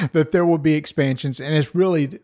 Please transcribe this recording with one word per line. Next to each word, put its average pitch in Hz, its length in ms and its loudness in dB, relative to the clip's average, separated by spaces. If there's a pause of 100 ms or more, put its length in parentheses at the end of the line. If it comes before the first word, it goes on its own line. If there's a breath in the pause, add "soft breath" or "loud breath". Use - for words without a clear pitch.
(140 loud breath)
that 156 180 2
there 175 140 2
will 165 140 2
be 156 160 2
expansions. 139 640 -4
And 143 160 -4
it's 151 180 0
really 175 500 0